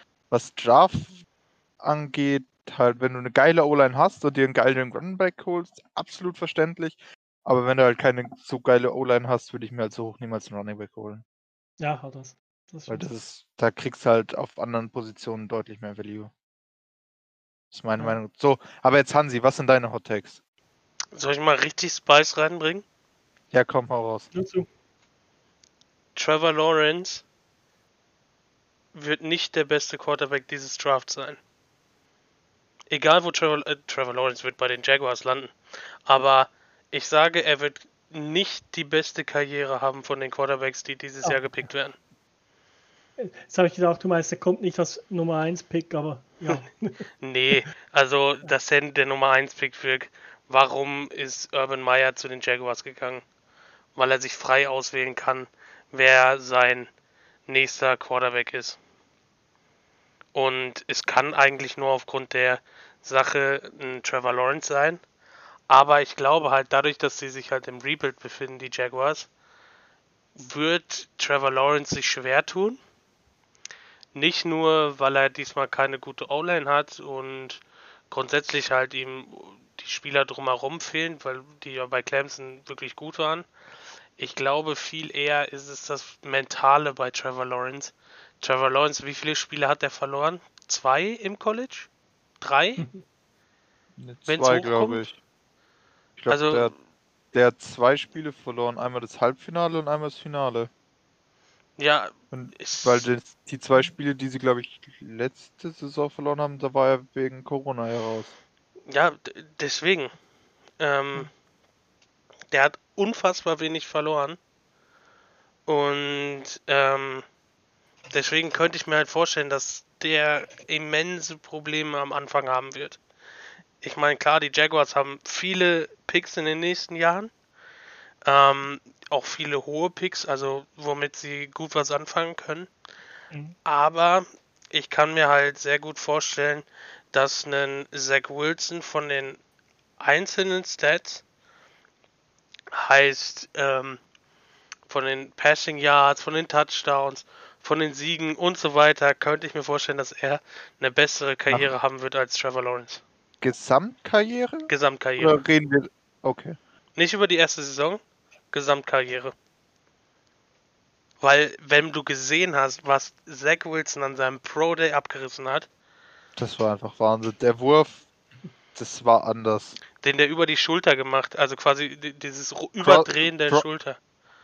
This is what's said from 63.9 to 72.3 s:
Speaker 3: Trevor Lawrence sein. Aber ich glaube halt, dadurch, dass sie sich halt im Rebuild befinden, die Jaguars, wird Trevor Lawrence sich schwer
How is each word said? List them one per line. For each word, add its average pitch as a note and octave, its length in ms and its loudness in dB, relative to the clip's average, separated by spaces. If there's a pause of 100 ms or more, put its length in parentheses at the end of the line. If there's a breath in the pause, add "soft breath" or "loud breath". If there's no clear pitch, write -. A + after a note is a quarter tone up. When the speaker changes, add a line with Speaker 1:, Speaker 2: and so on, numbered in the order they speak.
Speaker 3:
Trevor B2 300 -2
Lawrence B2+ 400 -2
sein. D3+ 280 0 (680 soft breath)
Aber C#3+ 340 8
ich - 140 -6
glaube D3 340 2
halt, C3+ 200 2
dadurch, D3 280 2
dass C#3+ 200 -4
sie C#3 100 -10
sich C3 240 -12
halt C3 160 -4
im B2+ 100 -14
Rebuild C#3 420 -6
befinden, C3 380 -12
die B2+ 140 -14
Jaguars, C3 560 -4 (1080 soft breath)
wird D3 720 -4 (100)
Trevor C#3 320 0
Lawrence C#3 440 0
sich C#3 160 -4
schwer C3 360 0